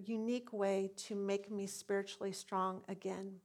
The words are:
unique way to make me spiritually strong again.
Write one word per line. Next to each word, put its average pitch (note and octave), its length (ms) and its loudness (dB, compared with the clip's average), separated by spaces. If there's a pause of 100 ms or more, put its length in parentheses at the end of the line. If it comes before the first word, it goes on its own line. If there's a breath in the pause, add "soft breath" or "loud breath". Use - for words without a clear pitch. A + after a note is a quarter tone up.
unique A3+ 480 0
way G3 440 4
to - 200 -6
make G3+ 360 2
me G3 160 -2
spiritually G3 640 0
strong F#3 560 0
again. F#3+ 460 -4 (120)